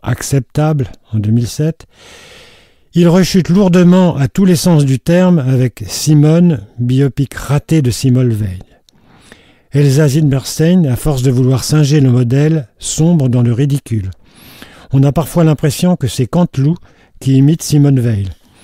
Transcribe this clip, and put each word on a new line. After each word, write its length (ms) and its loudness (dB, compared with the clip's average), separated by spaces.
acceptable 880 -4
en 60 -4
deux 140 -2
mille 160 0
sept, 400 -6
il 140 2
rechute 420 0
lourdement 640 2
à 120 -2
tous 180 0
les 100 4
sens 300 2
du 140 -2
terme 400 2
avec 480 -2
Simone, 800 2
biopic 560 -2
raté 480 -2
de 80 0
Simone 440 0
Veil. 280 -6
Elsa 360 2
Zilberstein, 800 0
à 100 -2
force 280 -4
de 80 2
vouloir 320 0
singer 360 2
le 120 2
modèle, 560 0
sombre 520 -2
dans 120 0
le 100 0
ridicule. 600 -4
On 100 2
a 100 2
parfois 320 -2
l'impression 520 0
que 120 -4
c'est 200 -4
Canteloup 500 -2
qui 140 -2
imite 300 2
Simone 360 2
Veil. 300 -4